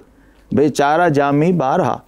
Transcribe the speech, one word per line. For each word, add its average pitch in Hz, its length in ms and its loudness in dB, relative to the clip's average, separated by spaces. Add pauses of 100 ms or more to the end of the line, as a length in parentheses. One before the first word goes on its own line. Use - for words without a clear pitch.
(540)
बेचारा 147 540 0
जामी 143 440 0
बारहा।" 151 560 -2